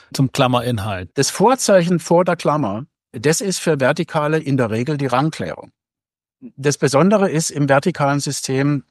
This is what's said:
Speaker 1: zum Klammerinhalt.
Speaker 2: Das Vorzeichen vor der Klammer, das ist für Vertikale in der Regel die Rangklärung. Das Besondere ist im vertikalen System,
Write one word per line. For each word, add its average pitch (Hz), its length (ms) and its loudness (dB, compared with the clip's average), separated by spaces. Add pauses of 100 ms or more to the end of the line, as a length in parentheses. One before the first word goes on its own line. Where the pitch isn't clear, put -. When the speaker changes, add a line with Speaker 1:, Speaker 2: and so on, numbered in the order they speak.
(120)
Speaker 1:
zum 135 200 0
Klammerinhalt. 117 840 -2
Speaker 2:
Das 135 160 0
Vorzeichen 185 720 2
vor 175 260 2
der 175 100 0
Klammer, 143 520 -2 (240)
das 135 300 -2
ist 196 180 -4
für 151 200 0
Vertikale 151 600 0
in 139 180 -2
der 117 140 0
Regel 123 260 -4
die 139 80 -4
Rangklärung. 131 680 -4 (840)
Das 139 240 -2
Besondere 180 500 4
ist 156 220 -4
im 143 180 0
vertikalen 143 500 2
System, 139 720 -2